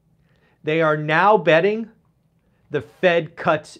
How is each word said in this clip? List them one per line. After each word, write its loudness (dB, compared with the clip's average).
they -2
are 2
now 2
betting 0
the -6
Fed -4
cuts -6